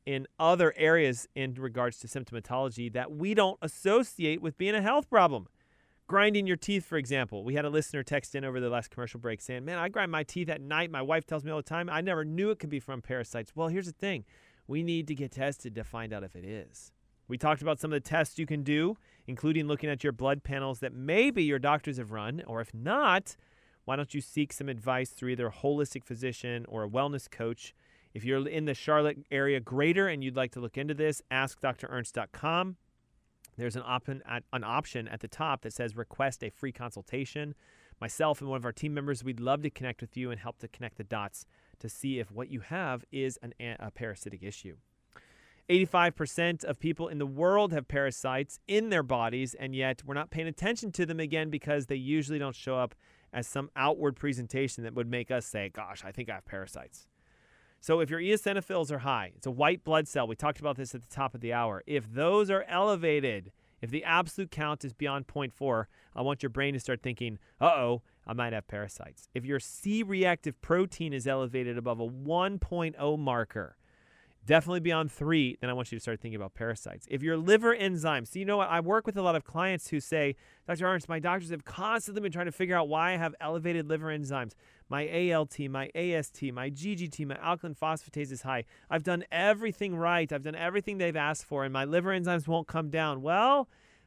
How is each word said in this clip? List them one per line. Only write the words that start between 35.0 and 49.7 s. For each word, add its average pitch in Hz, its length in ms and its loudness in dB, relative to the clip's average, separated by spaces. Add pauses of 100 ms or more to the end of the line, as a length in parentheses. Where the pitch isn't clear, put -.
at 107 100 -8
the - 80 -10
top 151 340 -4
that 110 120 -10
says 113 240 -4
request 131 440 -4
a 110 80 -8
free 131 220 -10
consultation. 131 840 -8 (460)
Myself - 400 0
and 139 100 -8
one 135 80 -2
of 120 80 -6
our 117 60 -4
team 151 220 -6
members, 139 320 -4
we'd 120 160 -6
love 139 220 2
to 147 60 -2
connect 127 300 -8
with - 160 -12
you 123 160 -4
and 110 80 -8
help 120 200 -12
to 117 100 -14
connect - 280 -14
the 113 60 -8
dots 101 420 -6 (340)
to 110 100 -10
see 135 280 -4
if 101 140 -4
what 107 180 -8
you 120 120 -8
have 147 500 -6
is 131 320 -4
an, 120 160 -10
a 113 320 -10
parasitic 98 500 -10
issue. 98 360 -12 (920)
Eighty-five 180 480 6
percent 170 480 0
of - 160 -2
people 165 300 -2
in 156 80 -8
the 143 80 -2
world 175 480 4
have 143 160 -2
parasites 139 720 -2 (100)
in 214 200 2
their 170 140 4
bodies, 123 500 0
and 131 220 -6